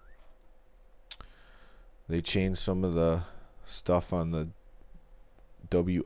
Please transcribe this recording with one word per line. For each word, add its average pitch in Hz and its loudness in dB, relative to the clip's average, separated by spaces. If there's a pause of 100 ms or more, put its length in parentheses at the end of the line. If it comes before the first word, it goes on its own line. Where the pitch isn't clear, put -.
(2000)
They 85 0
changed 95 0
some 92 0
of 87 2
the 82 4 (420)
stuff - 0
on 82 0
the 80 0 (1200)
W 87 2